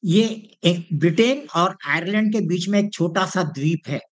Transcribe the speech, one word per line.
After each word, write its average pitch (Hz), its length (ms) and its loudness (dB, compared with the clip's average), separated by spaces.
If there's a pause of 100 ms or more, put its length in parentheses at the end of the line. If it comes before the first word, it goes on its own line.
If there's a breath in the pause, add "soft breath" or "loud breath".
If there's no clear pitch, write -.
ये 202 200 4 (400)
एक 175 280 2
Britain 226 540 2 (100)
और 185 200 0 (100)
Ireland 196 460 0
के 220 80 0
बीच 175 280 -2
में 202 120 2
एक 208 120 -2
छोटा 170 340 0
सा 180 160 -2
द्वीप 151 460 -2
है। 139 120 -4 (120)